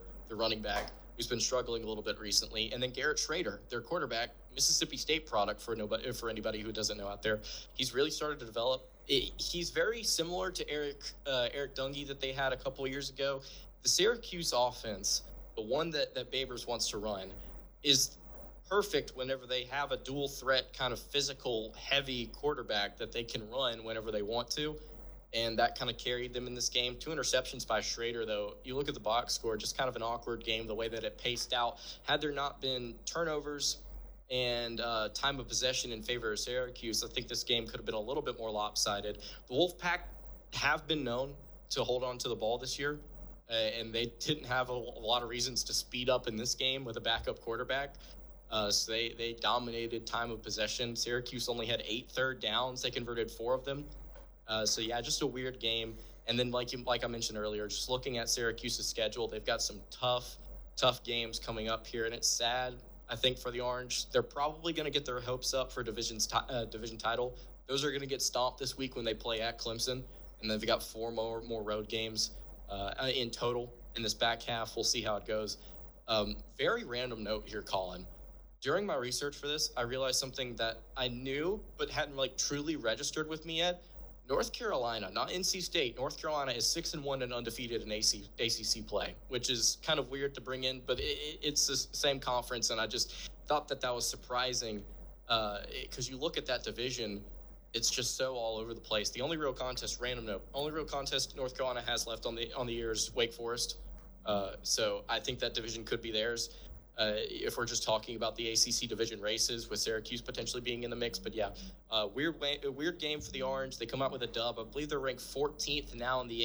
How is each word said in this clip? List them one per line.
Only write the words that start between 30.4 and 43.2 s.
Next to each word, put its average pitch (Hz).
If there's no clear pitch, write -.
game, 113
the 107
way 117
that 113
it 107
paced 120
out. 120
Had 147
there 151
not 139
been 123
turnovers 147
and, 120
uh, 113
time 139
of 120
possession 127
in 110
favor 113
of 104
Syracuse, 123
I 117
think 120
this -
game 120
could 110
have 110
been 110
a 110
little 127
bit 117
more 110
lopsided. 104
The 127
Wolfpack 175
have 151
been 151
known 127
to 123
hold 123
on 123
to 131
the 117
ball 110
this 127
year, 147